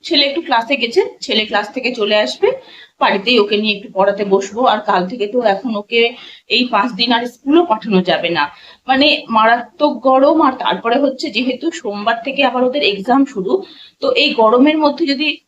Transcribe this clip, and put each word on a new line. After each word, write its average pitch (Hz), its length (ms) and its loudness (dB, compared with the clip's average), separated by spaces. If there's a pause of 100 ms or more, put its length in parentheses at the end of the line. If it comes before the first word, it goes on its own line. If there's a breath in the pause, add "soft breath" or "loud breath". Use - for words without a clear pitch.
ছেলে 285 260 0
একটু 330 180 -4
ক্লাসে 247 340 0
গেছে, 233 200 0 (240)
ছেলে 214 240 -2
ক্লাস 214 260 -2
থেকে 247 140 -2 (100)
চলে 214 160 0 (100)
আসবে, - 240 0 (520 loud breath)
বাড়িতেই 240 420 2
ওকে 208 180 0
নিয়ে 214 160 -2
একটু - 200 -16
পড়াতে 202 260 0 (100)
বসবো। 196 280 -2 (120)
আর 214 60 -2 (100)
কাল 190 120 2 (100)
থেকে 240 220 -4
তো 247 40 0 (160)
এখন 220 180 -4 (100)
ওকে 233 200 0 (540 loud breath)
এই 247 80 2 (100)
পাঁচ 220 160 0 (100)
দিন 240 180 -2
আর 240 60 -2 (100)
স্কুলও 330 380 2
পাঠানো 214 280 0 (100)
যাবে 165 280 0
না, 147 60 0 (460 loud breath)
মানে 269 180 4 (280)
মারাত্মক 240 580 2 (140)
গরম। 269 300 4 (100)
আর - 60 0 (100)
তারপরে 233 400 0
হচ্ছে 277 220 -2 (100)
যেহেতু 247 300 -2 (140)
সোমবার 208 460 -4
থেকে 277 240 -4
আবার 247 180 -2
ওদের 285 240 -2
এক্সাম 240 300 0 (120)
শুরু, 190 200 -2 (480 loud breath)
তো 269 60 0 (160)
এই 294 60 2 (120)
গরমের 254 420 4
মধ্যে 285 280 0
যদি 285 160 -2 (200)